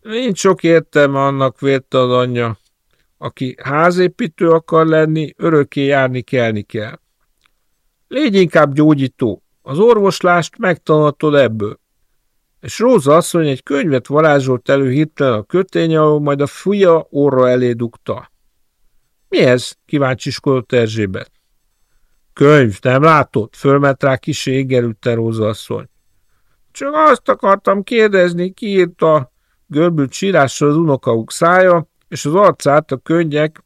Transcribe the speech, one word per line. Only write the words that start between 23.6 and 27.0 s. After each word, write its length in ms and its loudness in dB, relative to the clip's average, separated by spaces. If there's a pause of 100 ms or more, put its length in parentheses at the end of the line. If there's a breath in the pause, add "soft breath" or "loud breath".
rá 140 0
kissé 360 -8
égerülten 640 -2
Róza 340 -4
asszony. 400 -10 (840)
„Csak 220 -10
azt 340 2